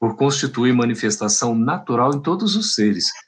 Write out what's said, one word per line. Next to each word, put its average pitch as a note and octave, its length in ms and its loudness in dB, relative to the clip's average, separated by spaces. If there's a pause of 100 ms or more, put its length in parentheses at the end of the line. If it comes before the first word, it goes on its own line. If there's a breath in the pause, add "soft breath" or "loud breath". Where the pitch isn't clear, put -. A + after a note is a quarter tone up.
por A2+ 160 0
constituir C3 560 0
manifestação A#2 840 0
natural C3 580 0
em C#3 80 -4
todos F#3+ 320 0
os G#3+ 200 -2
seres. G#2 320 2 (220)